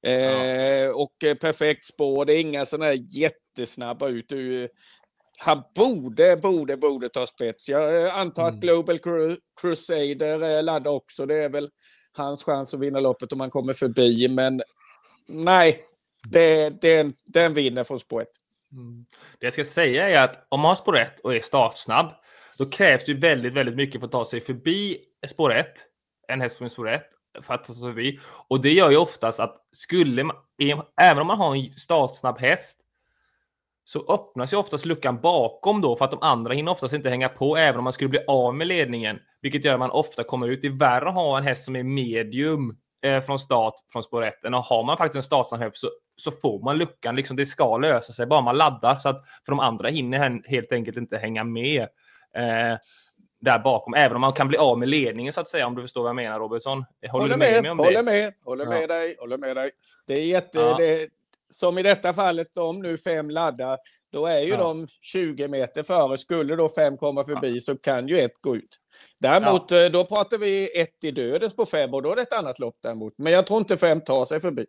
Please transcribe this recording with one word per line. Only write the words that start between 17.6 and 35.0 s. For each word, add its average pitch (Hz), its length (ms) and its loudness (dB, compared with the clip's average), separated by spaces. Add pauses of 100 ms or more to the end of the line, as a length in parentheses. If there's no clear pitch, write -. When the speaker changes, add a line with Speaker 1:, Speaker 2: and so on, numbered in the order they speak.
Speaker 1:
från 131 160 -8
spår 113 220 -6
ett. 120 60 -10 (440)
Speaker 2:
Mm. 120 340 -20 (320)
Det 123 80 -6
jag 123 60 -2
ska 147 120 -4
säga 151 440 2
är 143 160 8
att - 240 -4
om 139 120 0
man 156 80 4
har 185 80 4
spår 175 220 2
ett - 220 -2
och 127 140 -2
är 113 60 0
startsnabb, 127 680 0 (520)
då 139 120 -2
krävs 151 340 4
det 147 80 -4
ju 135 60 -2
väldigt, 131 360 0
väldigt 123 220 0
mycket 139 240 -4
för 123 60 -10
att - 60 -10
ta 120 120 -2
sig 120 160 -8
förbi 170 580 -4 (300)
spår 139 260 2
ett, - 180 0 (560)
en 131 120 -4
häst 123 180 -6
på 123 100 -10
spår 113 220 -10
ett, 143 180 -4 (340)
för 127 120 -8
att 120 100 -10
ta 120 100 -18
sig 120 80 -16
förbi. 123 360 -6 (300)
Och 135 120 0
det 139 120 4
gör 175 180 8
ju 143 60 10
oftast 156 440 0
att - 160 -4 (160)
skulle 147 520 0
man, 160 120 -6 (640)
även 160 200 8
om 156 60 0
man 208 120 0
har 156 180 2
en 135 140 -6
startsnabb 135 680 -2
häst, 147 360 -2 (1080)
så - 200 -10 (100)
öppnas 135 380 -6
ju 196 40 0
oftast 196 280 -2
luckan 135 360 -2